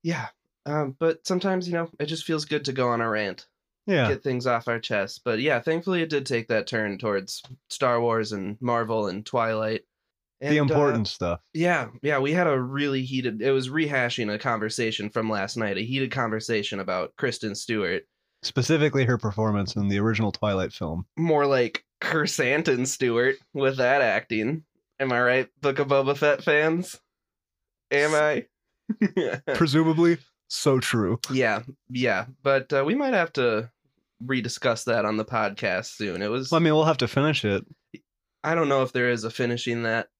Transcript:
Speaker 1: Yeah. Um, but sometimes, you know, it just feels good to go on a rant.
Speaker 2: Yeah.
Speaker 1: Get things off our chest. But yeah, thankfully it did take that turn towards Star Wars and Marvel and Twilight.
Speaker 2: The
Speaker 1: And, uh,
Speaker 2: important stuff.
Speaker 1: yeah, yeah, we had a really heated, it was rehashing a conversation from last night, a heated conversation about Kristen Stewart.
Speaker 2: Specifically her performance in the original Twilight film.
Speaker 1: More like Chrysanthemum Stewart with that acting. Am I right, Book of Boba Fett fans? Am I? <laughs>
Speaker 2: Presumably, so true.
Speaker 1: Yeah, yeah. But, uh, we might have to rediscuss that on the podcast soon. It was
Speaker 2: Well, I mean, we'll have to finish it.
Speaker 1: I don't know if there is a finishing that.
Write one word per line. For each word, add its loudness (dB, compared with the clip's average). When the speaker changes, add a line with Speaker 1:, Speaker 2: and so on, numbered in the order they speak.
Speaker 1:
Yeah. -4
Um, -2
but 0
sometimes, 0
you -2
know, -2
it -2
just -6
feels -2
good -2
to -2
go 0
on 0
a 0
rant. -4
Speaker 2:
Yeah. 4
Speaker 1:
Get -2
things -2
off 0
our -2
chest. -4
But 0
yeah, 0
thankfully -2
it -2
did -2
take -2
that 0
turn -4
towards -4
Star 0
Wars 0
and -6
Marvel 0
and -6
Twilight. -2
Speaker 2:
The -6
Speaker 1:
And, 4
uh, 4
Speaker 2:
important 4
stuff. -4
Speaker 1:
yeah, 0
yeah, 0
we 0
had 2
a 2
really -2
heated, -4
it 4
was 2
rehashing 0
a -6
conversation -2
from -2
last -2
night, -2
a -2
heated -2
conversation -2
about -4
Kristen -4
Stewart. -2
Speaker 2:
Specifically 2
her 2
performance 0
in 0
the 0
original 0
Twilight -2
film. -6
Speaker 1:
More 2
like 0
Chrysanthemum 0
Stewart 2
with 2
that 4
acting. 0
Am 0
I 2
right, 2
Book 2
of 0
Boba 4
Fett 2
fans? 0
Am 4
I? 2
<laughs> -2
Speaker 2:
Presumably, 2
so 2
true. 0
Speaker 1:
Yeah, 0
yeah. 0
But, 0
uh, 2
we 0
might 0
have 0
to 0
rediscuss -2
that 0
on 0
the -2
podcast -4
soon. -4
It -2
was -4
Speaker 2:
Well, 4
I 4
mean, 6
we'll 4
have 2
to 0
finish 0
it. 0
Speaker 1:
I 0
don't 2
know 4
if -2
there 2
is -2
a -4
finishing -2
that. -2